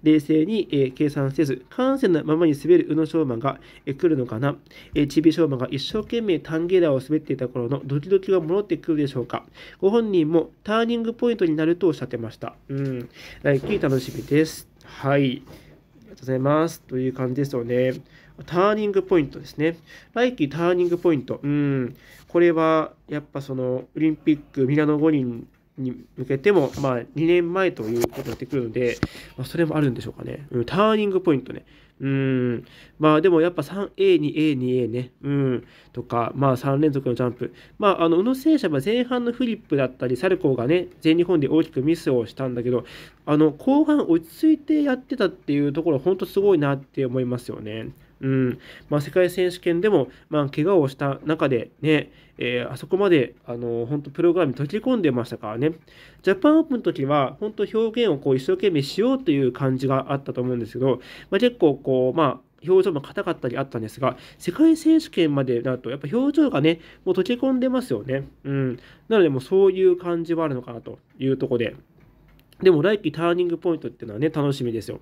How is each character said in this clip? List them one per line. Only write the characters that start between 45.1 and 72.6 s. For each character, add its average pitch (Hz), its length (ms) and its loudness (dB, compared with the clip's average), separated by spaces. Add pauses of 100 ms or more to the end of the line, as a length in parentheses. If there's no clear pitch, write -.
た 214 100 2
っ - 20 2
て - 240 -6
い 143 80 2
う 143 140 0
と 160 80 -4
こ 165 80 0
ろ、 139 80 2
ほ 180 140 0
ん 196 40 0
と 190 80 -6
す 196 160 -2
ご 202 140 4
い 170 40 2
な 143 140 0
っ 139 80 -4
て 139 240 -6
思 127 160 -2
い 123 60 -2
ま 123 120 -4
す - 120 -14
よ - 100 -10
ね。 110 300 -10 (320)
う 135 60 -2
ん。 131 300 0 (320)
ま 147 80 0
あ、 - 20 0
世 143 100 -8
界 180 200 2
選 180 200 0
手 180 80 -12
権 170 220 0
で 208 80 2
も、 160 200 4 (200)
ま 151 140 0
あ、 135 80 -2
怪 147 140 -2
我 196 120 2
を 143 120 4
し 139 60 -8
た 139 300 -4
中 156 240 0
で 120 220 -2 (100)
ね、 151 320 0 (240)
え 123 320 -2
ー、 - 20 -10
あ 131 60 -10
そ 151 100 -14
こ 185 120 0
ま 202 100 4
で、 151 260 4 (120)
あ 120 100 -8
の、 117 300 -4
ほ 143 100 -4
ん 147 60 -4
と 147 80 -14
プ 139 100 -10
ロ 170 140 4
グ 175 60 0
ラ 160 60 2
ム 131 60 -2
に - 60 -8
溶 143 80 -4
け 170 100 -6
込 247 220 0
ん 202 40 -2
で 156 80 4
ま 120 140 -2
し - 60 -14
た 117 80 -10
か 110 100 -12
ら 107 80 -8
ね。 147 160 0 (500)
ジ - 80 0
ャ 190 60 2
パ 294 140 4
ン 311 80 6
オ - 20 4
ー 320 40 2
プ 302 100 -4
ン - 40 -2
の 202 40 -8
時 147 240 -2
は、 143 340 0
ほ 214 80 -6
ん 214 60 -10
と 208 180 -2
表 226 320 0
現 202 80 2
を 139 60 -2
こ 139 140 0
う 131 40 2
一 131 80 -4
生 185 120 0
懸 196 140 0
命 151 120 0
し 143 180 -6
よ 254 140 2
う 262 80 -2
と 170 80 -2
い 139 120 2
う 123 100 2
感 131 260 -2
じ 135 80 -4
が 135 260 0
あ 139 40 -2
っ 139 60 -6
た 127 120 -10
と 123 80 -4
思 127 100 -2
う 123 40 -2
ん - 20 -4
で 110 80 -6
す - 80 -16
け 120 60 -6
ど、 127 200 2 (300)
ま 190 60 0
あ、 - 20 2
結 240 180 2
構 147 200 4
こ 127 380 0
う、 - 20 0
ま 151 260 0
あ、 - 280 -16
表 185 140 6
情 196 80 0
も 143 80 -4
硬 196 240 -8
か 185 60 -4
っ 165 80 -4
た 135 100 -4
り 123 80 -6
あ 139 60 -2
っ 135 80 -6
た 123 80 -6
ん 110 40 -6
で 110 60 -8
す 120 120 -12
が、 127 180 0 (180)
世 - 160 -6
界 320 240 6
選 320 240 4
手 - 80 -14
権 160 260 2
ま 139 100 2
で 120 180 0
な 131 100 -2
る 127 60 -4
と、 - 100 -10
や 127 80 -6
っ - 20 -10
ぱ 139 140 -12
表 269 240 0
情 302 140 4
が 143 100 0
ね、 165 200 2 (260)
も 185 60 2
う - 20 4
溶 185 80 0
け 240 120 0
込 262 200 0
ん 254 60 0
で 262 100 0
ま 254 100 0
す - 140 -4
よ 107 80 -4
ね。 131 260 -6 (160)
う 139 80 -4
ん。 131 240 -2 (320)
な 220 80 2
の 202 60 8
で、 160 80 6
も 135 80 -2
う - 20 -4
そ 190 280 4
う 190 40 4
い 185 120 -2
う 180 120 6
感 175 280 -4
じ 165 100 -2
は 165 100 -2
あ 156 40 -2
る 143 60 -4
の 127 60 -6
か 123 140 -14
な 113 80 -14
と - 160 -16 (200)
い 131 100 -4
う 135 100 0
と 135 100 -4
こ 127 60 0
ろ 120 60 2
で。 110 140 -4 (880)